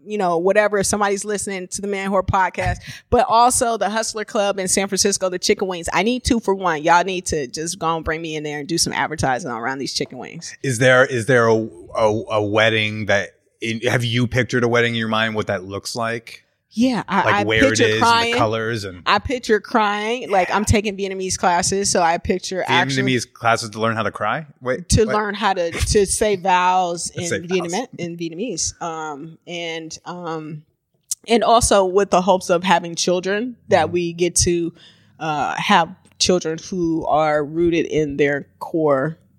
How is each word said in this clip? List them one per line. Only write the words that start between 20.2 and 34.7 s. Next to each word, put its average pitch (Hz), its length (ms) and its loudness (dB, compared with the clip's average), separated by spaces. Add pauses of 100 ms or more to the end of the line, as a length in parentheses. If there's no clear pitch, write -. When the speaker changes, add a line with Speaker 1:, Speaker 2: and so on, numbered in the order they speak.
Speaker 1:
Like, 185 240 2
I'm 202 100 0
taking 208 320 0
Vietnamese 190 400 -6
classes, 190 540 0
so 196 100 2
I 170 180 2
picture 185 460 -4
actually 135 480 0
Speaker 2:
Vietnamese 120 200 -2
classes 113 380 0
to 107 100 -8
learn 113 160 0
how 113 80 -2
to 101 80 -2
cry? 123 340 -4 (140)
Wait, 127 300 -4
Speaker 1:
to 220 140 4
Speaker 2:
what? 220 120 -4
Speaker 1:
learn 208 180 -2
how 202 180 0
to, 170 200 -2
to - 340 2
say 214 300 0
vows 180 720 0
in 180 160 -8
Speaker 2:
Say 117 140 -2
vows. 170 100 -14
Speaker 1:
Vietnam-, 180 360 -2 (120)
in 170 180 -8
Vietnamese. 170 640 -6
Um, 160 560 -10 (120)
and, 165 560 -8
um, 160 580 -10 (640)
and 226 160 4
also 226 420 6
with 190 260 2
the 180 120 4
hopes 185 280 2
of 175 120 2
having 175 320 2
children, 190 600 -2 (100)
that 170 200 4
Speaker 2:
Mm-hmm. 160 60 -6
Speaker 1:
we 175 200 -2
get 170 240 0
to, 170 360 0 (460)